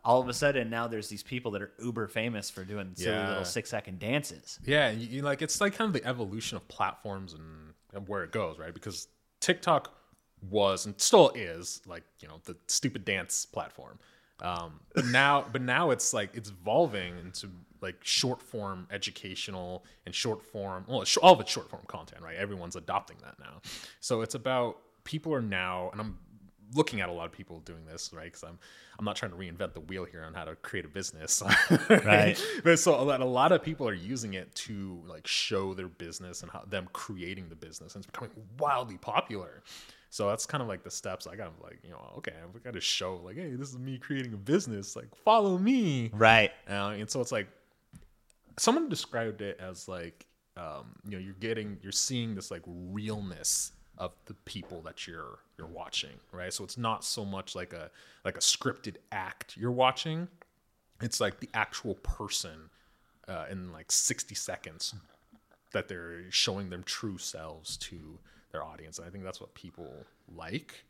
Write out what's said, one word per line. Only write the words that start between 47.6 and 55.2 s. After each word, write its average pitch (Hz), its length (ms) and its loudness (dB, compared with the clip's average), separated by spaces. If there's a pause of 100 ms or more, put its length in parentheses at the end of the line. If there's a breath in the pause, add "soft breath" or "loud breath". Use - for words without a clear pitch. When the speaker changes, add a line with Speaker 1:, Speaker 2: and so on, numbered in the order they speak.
Speaker 2:
someone 294 320 4
described 113 520 -4
it 98 180 -6
as, 92 280 -12
like, 85 380 -10 (300)
um, 73 400 -12 (120)
you 104 40 -10
know, 92 120 -8
you're 98 120 -10
getting, 107 460 -4
you're 98 100 -10
seeing 117 440 -2
this, 92 160 -8
like, 85 140 -8
realness 90 1080 -4 (260)
of 90 140 -6 (140)
the - 80 -16 (120)
people 87 380 -12
that - 240 -12
you're, 80 320 -14 (180)